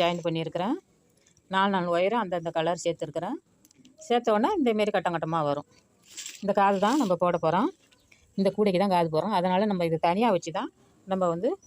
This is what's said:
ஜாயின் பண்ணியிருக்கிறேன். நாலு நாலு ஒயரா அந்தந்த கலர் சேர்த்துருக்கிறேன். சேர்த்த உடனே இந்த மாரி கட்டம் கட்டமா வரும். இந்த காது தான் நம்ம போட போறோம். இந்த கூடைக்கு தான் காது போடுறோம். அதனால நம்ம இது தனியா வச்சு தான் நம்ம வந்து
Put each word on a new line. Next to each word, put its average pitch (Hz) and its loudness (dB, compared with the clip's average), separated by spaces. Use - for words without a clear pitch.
ஜாயின் 175 0
பண்ணியிருக்கிறேன். 170 -2
நாலு 196 4
நாலு 175 0
ஒயரா 196 2
அந்தந்த 170 -4
கலர் 180 0
சேர்த்துருக்கிறேன். 165 -4
சேர்த்த 240 2
உடனே 254 2
இந்த 240 2
மாரி 208 0
கட்டம் 170 -2
கட்டமா 160 -2
வரும். 143 -4
இந்த 196 -2
காது 196 4
தான் 247 4
நம்ம 190 2
போட 175 2
போறோம். 175 2
இந்த 196 2
கூடைக்கு 202 2
தான் 202 2
காது 170 2
போடுறோம். 180 0
அதனால 185 0
நம்ம 180 -2
இது 160 -2
தனியா 196 2
வச்சு 165 -4
தான் 233 -6
நம்ம 190 0
வந்து 185 -2